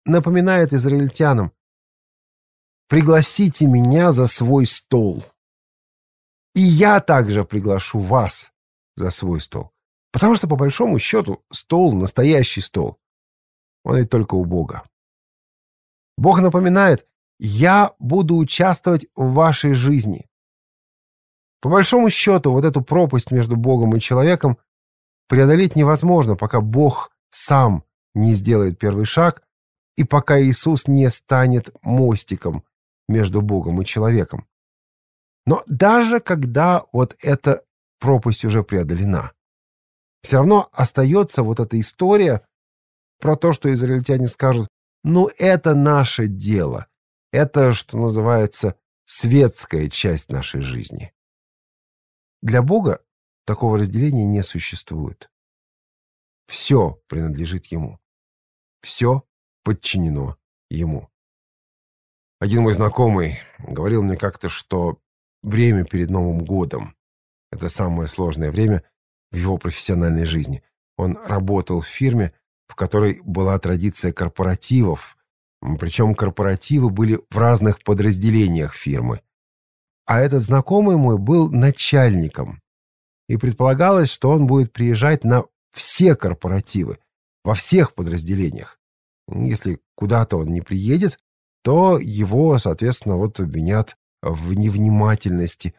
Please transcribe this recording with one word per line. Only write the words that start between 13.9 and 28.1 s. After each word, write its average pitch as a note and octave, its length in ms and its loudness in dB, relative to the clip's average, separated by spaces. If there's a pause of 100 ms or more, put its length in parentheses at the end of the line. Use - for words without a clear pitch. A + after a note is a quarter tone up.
ведь A#2+ 120 0
только A2 260 0
у F2+ 80 0
Бога. F2 400 -6 (1300)
Бог F3 240 4
напоминает: F3+ 680 4 (320)
«Я F3 600 2
буду E3 360 0
участвовать E3+ 800 0
в C3 160 -2
вашей D3+ 420 2
жизни». B2+ 540 0 (1300)
По C3 80 -2
большому G3+ 400 4
счёту, F3 420 2
вот C#3 140 2
эту C#3+ 160 0
пропасть D3 500 0
между A#2+ 240 0
Богом A#2 400 2
и A2+ 60 0
человеком C#3 560 0 (720)
преодолеть D3+ 480 4
невозможно, D3+ 580 2
пока A2 240 -2
Бог B2 540 0 (180)
сам A#2+ 540 2 (280)